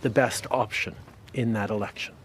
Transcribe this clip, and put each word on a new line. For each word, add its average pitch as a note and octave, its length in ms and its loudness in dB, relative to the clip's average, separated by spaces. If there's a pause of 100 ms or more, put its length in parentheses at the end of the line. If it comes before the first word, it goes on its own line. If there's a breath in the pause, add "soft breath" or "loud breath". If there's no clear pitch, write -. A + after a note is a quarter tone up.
the C3+ 60 4 (120)
best - 300 0
option - 440 0 (380)
in A#2 200 2
that G#2 180 0
election. - 420 -4 (120)